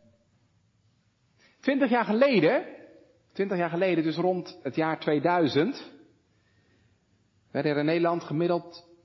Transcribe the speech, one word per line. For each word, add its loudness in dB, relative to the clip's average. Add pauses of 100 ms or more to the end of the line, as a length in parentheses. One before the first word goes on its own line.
(1600)
twintig 0
jaar 2
geleden, 4 (640)
twintig -4
jaar 0
geleden, 0
dus -2
rond -2
het -6
jaar -2
tweeduizend, 0 (1600)
werden -2
er 0
in 0
Nederland 0
gemiddeld -4 (140)